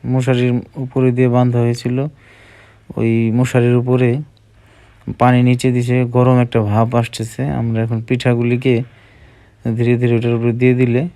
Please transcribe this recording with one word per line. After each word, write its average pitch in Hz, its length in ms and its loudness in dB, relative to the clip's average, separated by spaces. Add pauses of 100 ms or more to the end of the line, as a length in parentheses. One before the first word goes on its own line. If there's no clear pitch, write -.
(120)
মশারির 123 400 0 (320)
উপরে 127 320 0
দিয়ে 127 200 2
বাঁধা 123 280 2
হয়েছিল, 120 320 -4 (1000)
ওই 113 120 0 (280)
মশারির 123 440 2
উপরে 123 280 2 (1080)
পানি 123 180 4 (100)
নিচে 123 280 0
দিছে, 123 200 0 (200)
গরম 127 280 4
একটা 120 140 -2 (120)
ভাপ 113 180 2 (120)
আসতেছে। 113 420 -8 (180)
আমরা 113 240 -2
এখন 113 140 -4 (100)
পিঠাগুলিকে 120 680 0 (1000)
ধীরে 120 240 2
ধীরে 120 180 0
ওটার 117 200 -2
উপরে 117 220 0
দিয়ে 127 200 4
দিলে 123 220 0 (140)